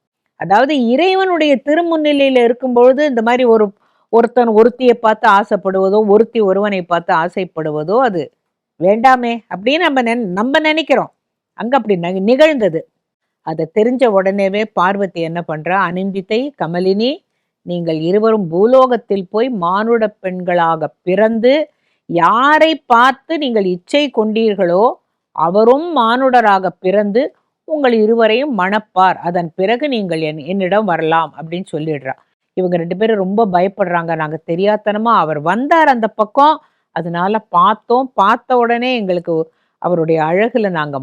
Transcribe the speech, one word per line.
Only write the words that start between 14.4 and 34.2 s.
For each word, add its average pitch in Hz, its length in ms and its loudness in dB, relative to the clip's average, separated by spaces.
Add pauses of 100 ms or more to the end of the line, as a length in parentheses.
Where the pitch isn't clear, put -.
பார்வதி 190 480 -2
என்ன 165 280 -6
பண்றா, 165 300 -4 (120)
"அனிந்திதை, 196 600 -4 (120)
கமலினி, 190 640 -2 (380)
நீங்கள் 170 360 -6
இருவரும் 208 500 0
பூலோகத்தில் 220 800 0
போய் 233 180 -2
மானுட 214 720 -2
பெண்களாக 175 640 -2 (180)
பிறந்து 226 680 0 (360)
யாரை 269 800 2
பார்த்து 262 520 2
நீங்கள் 240 260 -2
இச்சை 254 520 -2
கொண்டீர்களோ 214 760 0 (400)
அவரும் 233 640 2
மானுடராக 233 720 2 (120)
பிறந்து 202 540 0 (300)
உங்கள் 285 280 0
இருவரையும் 226 640 2
மணப்பார். 185 560 0
அதன் 175 400 -6
பிறகு 233 340 -2
நீங்கள் 190 320 -4
என்-, 151 240 -6
என்னிடம் 190 400 -2
வரலாம்" 160 520 -2
அப்படின்னு 165 360 -10
சொல்லிடுறா. 147 400 -6 (400)
இவங்க 180 240 -2
ரெண்டு 170 200 -4
பேரும் 220 200 0
ரொம்ப 202 300 0
பயப்படுறாங்க. 175 680 -2
"நாங்க 156 300 -6